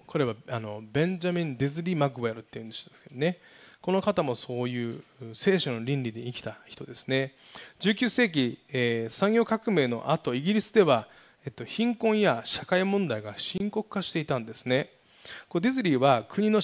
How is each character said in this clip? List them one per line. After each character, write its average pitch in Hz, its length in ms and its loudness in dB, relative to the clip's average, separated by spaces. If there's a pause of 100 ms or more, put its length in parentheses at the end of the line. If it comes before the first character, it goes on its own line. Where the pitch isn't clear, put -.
こ - 100 -4
れ 147 60 2
は、 117 100 0 (140)
あ 123 120 -6
の、 107 240 -10
ベ 135 220 0
ン 180 140 -2
ジ 180 100 -2
ャ - 20 0
ミ 175 120 -2
ン・ 147 120 -4
デ 135 120 0
ィ - 20 -2
ズ 160 140 -8
リ 185 100 -2
ー・ 165 40 0
マ 139 120 2
ク 123 100 -8
ウ 117 40 -2
ェ 113 100 -2
ル 113 60 -10
っ - 20 -14
て - 160 -16
い 113 60 -10
う - 20 -12
ん 113 40 -14
で 107 60 -16
す - 140 -14 (140)
け - 80 -20
ど 135 40 -20
ね、 160 220 0 (420)
こ - 120 -4
の 190 100 2
方 190 220 0
も 131 100 0
そ 120 300 -6
う 123 60 -2
い 120 220 -4
う、 143 120 -12 (180)
う、 113 140 -14
聖 190 240 2
書 151 120 -2
の 117 140 -4
倫 135 160 0
理 120 100 -4
で 113 120 -10
生 123 80 -6
き - 100 -12
た - 240 -10
人 - 180 -16
で - 120 -14
す - 120 -14
ね。 135 280 -2 (440)
十 208 140 4
九 226 160 2
世 233 220 2
紀、 131 260 2 (120)
え 117 380 0
ー、 113 60 -8
産 208 200 2
業 226 120 4
革 - 220 -2
命 165 200 4
の 120 240 -2
後、 151 220 0
イ 127 80 -2
ギ 190 140 2
リ 214 60 4
ス - 100 -8
で 220 100 8
は、 131 260 4 (380)
え - 40 -8
っ - 20 -10
と、 - 120 -12
貧 233 300 0
困 220 260 2
や 147 240 2
社 - 220 -8
会 185 200 2
問 196 220 2
題 107 140 -2
が 104 160 -12
深 196 320 -4
刻 214 180 -4
化 196 140 -4
し - 100 -6
て 170 80 -2
い 147 60 -4
た 135 140 0
ん 113 80 -6
で 113 80 -14
す - 100 -18
ね。 127 240 2 (580)
こ - 120 -2
う、 - 20 2
デ 220 80 2
ィ - 40 2
ズ 262 100 -2
リ 175 80 4
ー 131 80 4
は 127 280 6
国 214 220 2
の 214 140 4